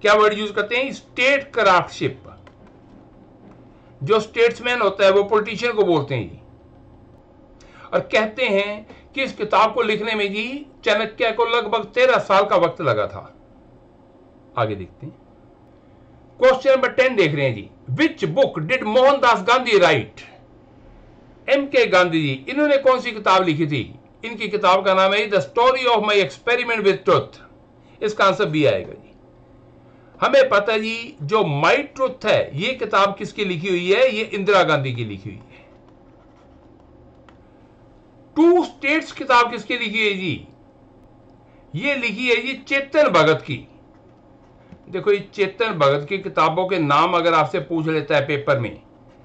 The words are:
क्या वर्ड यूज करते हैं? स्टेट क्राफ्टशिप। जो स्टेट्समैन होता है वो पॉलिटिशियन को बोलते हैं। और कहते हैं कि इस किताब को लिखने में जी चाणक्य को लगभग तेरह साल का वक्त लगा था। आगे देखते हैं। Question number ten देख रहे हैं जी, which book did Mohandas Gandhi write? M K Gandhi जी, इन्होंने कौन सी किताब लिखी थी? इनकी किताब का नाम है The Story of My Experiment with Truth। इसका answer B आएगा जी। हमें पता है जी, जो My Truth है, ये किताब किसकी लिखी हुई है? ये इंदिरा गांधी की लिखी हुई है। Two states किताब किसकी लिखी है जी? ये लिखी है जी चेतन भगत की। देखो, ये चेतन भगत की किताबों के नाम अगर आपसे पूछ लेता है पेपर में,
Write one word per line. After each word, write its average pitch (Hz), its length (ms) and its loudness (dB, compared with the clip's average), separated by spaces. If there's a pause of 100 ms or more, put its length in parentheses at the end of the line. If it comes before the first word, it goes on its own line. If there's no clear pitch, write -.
क्या 202 100 4
वर्ड 208 200 4
यूज 208 180 -6
करते 208 260 -4
हैं? 269 160 -4
स्टेट 269 600 -2
क्राफ्टशिप। 185 720 0 (1800)
जो 202 180 2
स्टेट्समैन 233 600 -2
होता 196 240 0
है 190 60 6
वो 196 140 4
पॉलिटिशियन 220 480 -2
को 214 100 0
बोलते 147 320 0
हैं। 98 260 -10 (1400)
और 180 160 -4
कहते 220 440 -2
हैं 208 420 -4 (280)
कि 269 80 -4
इस - 100 -8
किताब 214 400 0
को 247 100 -2
लिखने 214 320 -2
में 202 160 -4
जी 247 340 -8 (200)
चाणक्य 220 460 -2
को 233 160 -2
लगभग 226 360 -2 (120)
तेरह 247 240 4
साल 196 260 2
का 208 120 -2
वक्त 165 240 0
लगा 107 260 -2
था। 98 140 -14 (1300)
आगे 107 200 -2
देखते 95 300 -16
हैं। 156 80 -16 (1300)
Question 262 320 4
number 254 200 2
ten 254 240 0
देख 160 200 2
रहे 139 100 -2
हैं 110 100 -2
जी, 98 140 -14 (240)
which 311 380 -2
book 208 340 0
did 254 200 -2
Mohandas 254 600 2
Gandhi 240 340 2
write? 156 440 0 (1200)
M 277 200 2
K 262 200 2
Gandhi 170 340 2
जी, 139 120 -2 (160)
इन्होंने 285 300 2
कौन 254 200 4
सी 240 120 -8
किताब 202 340 2
लिखी 156 220 -2
थी? 139 160 -4 (400)
इनकी 220 260 -8
किताब 185 360 2
का 190 80 2
नाम 190 200 4
है 214 160 -2
The 190 120 2
Story 254 480 0
of 220 140 2
My 208 160 2
Experiment 233 640 -2
with 190 220 2
Truth। 156 340 0 (600)
इसका 208 240 0
answer 196 220 2
B 151 180 0
आएगा 98 280 -2
जी। - 160 -20 (1080)
हमें 262 300 4
पता 208 240 0
है 220 60 0
जी, 226 440 -8
जो 196 160 0 (220)
My 180 140 4 (180)
Truth 262 320 -6
है, 196 300 0
ये 214 200 -4
किताब 202 420 0
किसकी 214 280 -8
लिखी 180 240 -6
हुई 175 220 0
है? 254 180 4
ये 214 160 -4
इंदिरा 196 400 2
गांधी 139 280 -2
की 117 120 -6
लिखी 104 240 -12
हुई 92 100 -16
है। - 260 -20 (2750)
Two 339 300 6
states 311 480 -4
किताब 240 380 2
किसकी 247 260 -8
लिखी 220 300 -4
है 202 80 -2
जी? 185 320 -8 (1300)
ये 269 240 -4
लिखी 240 300 -6
है 240 100 2
जी 247 220 -6
चेतन 269 500 0
भगत 156 320 4
की। - 260 -10 (1200)
देखो, 185 220 -4
ये 202 80 2 (140)
चेतन 202 400 -4
भगत 147 340 0
की 196 120 -6
किताबों 175 480 -2
के 185 120 -2
नाम 156 360 2
अगर 170 180 2
आपसे 165 280 0
पूछ 160 260 -4
लेता 156 280 -2
है 139 120 0
पेपर 139 320 -2
में, 110 220 -8 (440)